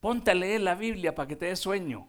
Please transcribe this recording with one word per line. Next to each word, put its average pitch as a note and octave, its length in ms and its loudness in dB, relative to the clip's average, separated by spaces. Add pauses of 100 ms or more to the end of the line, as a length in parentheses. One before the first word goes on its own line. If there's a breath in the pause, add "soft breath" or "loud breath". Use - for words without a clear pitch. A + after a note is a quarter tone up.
"Ponte A3+ 300 2
a - 20 8
leer F#3+ 280 2
la F#3 140 4
Biblia G3+ 400 -2
para C#3+ 120 -4
que D3+ 80 -6
te E3+ 100 -6
dé F3+ 100 -2
sueño." F3+ 540 -4